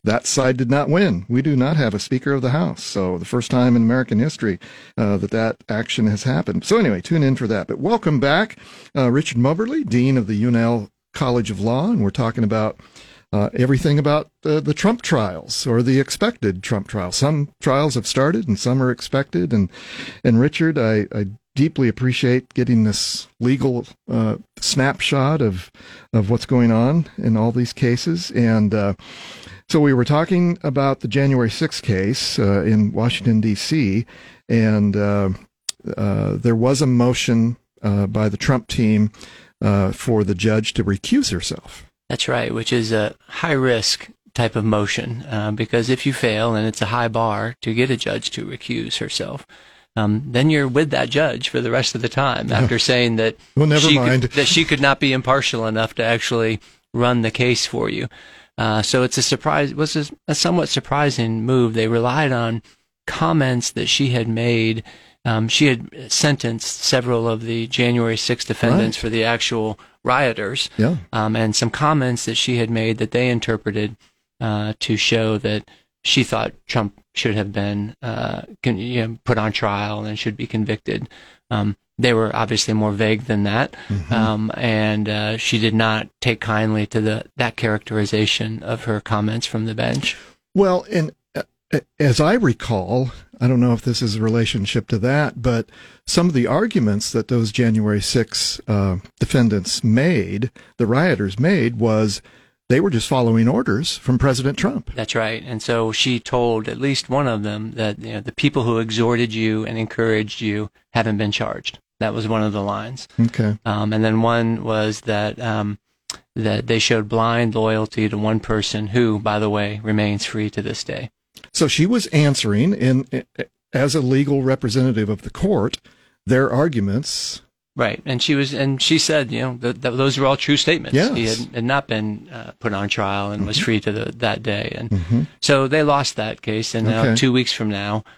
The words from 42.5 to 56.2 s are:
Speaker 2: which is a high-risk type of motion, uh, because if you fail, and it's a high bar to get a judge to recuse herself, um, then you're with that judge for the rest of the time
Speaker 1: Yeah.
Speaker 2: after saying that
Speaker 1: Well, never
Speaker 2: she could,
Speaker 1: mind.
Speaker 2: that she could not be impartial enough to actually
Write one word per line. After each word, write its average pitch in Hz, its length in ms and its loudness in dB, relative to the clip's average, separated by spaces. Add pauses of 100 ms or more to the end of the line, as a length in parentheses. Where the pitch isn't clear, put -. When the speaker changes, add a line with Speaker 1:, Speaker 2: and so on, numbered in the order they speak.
Speaker 2:
which 113 200 -4
is 113 180 0
a 107 240 0 (120)
high-risk 131 800 0 (240)
type 120 240 0
of 107 80 0
motion, 113 640 -2
uh, 107 220 -4
because 110 380 0
if 127 160 0
you 139 60 0
fail, 113 440 0
and 107 120 0
it's 107 140 -4
a 104 60 -2
high 120 200 0
bar 113 540 -2
to 120 120 -4
get 123 160 2
a 131 60 2
judge 107 360 -6
to 110 140 -8
recuse 113 520 -8
herself, - 500 -8 (480)
um, 107 300 0
then 131 240 2
you're 147 180 2
with 143 220 2
that 127 200 -2
judge 127 380 0
for 123 140 -4
the 120 100 -2
rest 123 240 0
of 113 60 -6
the 117 80 -2
time 127 400 -2
Speaker 1:
Yeah. 120 100 2
Speaker 2:
after 120 180 2
saying 120 380 2
that 110 220 0 (180)
Speaker 1:
Well, 147 120 4
never 151 200 4
Speaker 2:
she 151 80 6
could, 127 100 2
Speaker 1:
mind. 127 180 2
Speaker 2:
that 131 240 0
she 165 180 2
could 139 160 0
not 139 180 2
be 139 140 2
impartial 127 520 0
enough 110 300 -2
to 117 80 0
actually 113 560 0 (340)